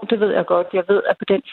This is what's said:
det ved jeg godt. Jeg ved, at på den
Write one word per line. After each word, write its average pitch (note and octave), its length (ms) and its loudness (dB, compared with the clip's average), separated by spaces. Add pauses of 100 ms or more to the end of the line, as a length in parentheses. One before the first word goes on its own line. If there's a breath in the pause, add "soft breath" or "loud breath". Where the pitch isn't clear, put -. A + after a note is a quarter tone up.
(100)
det A3 100 0
ved G#3 140 2
jeg F3 120 0
godt. F3 260 0
Jeg F3+ 160 0
ved, G3+ 220 2
at G3 80 0
på G3+ 100 -8
den G3 140 2 (100)